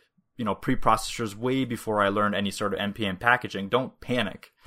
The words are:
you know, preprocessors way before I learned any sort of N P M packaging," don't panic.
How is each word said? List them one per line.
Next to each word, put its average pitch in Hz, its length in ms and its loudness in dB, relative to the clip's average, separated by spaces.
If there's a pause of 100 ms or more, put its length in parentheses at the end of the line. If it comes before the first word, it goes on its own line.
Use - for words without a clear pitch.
(380)
you 117 80 -6
know, 98 100 0
preprocessors 113 800 2
way 127 300 0
before 110 360 0
I 98 80 4
learned 104 260 2
any 101 160 -2
sort 101 220 -2
of - 60 -2
N 101 140 -2
P 110 120 -4
M 95 120 -4
packaging," 110 520 0
don't 123 320 0
panic. 117 500 -4 (160)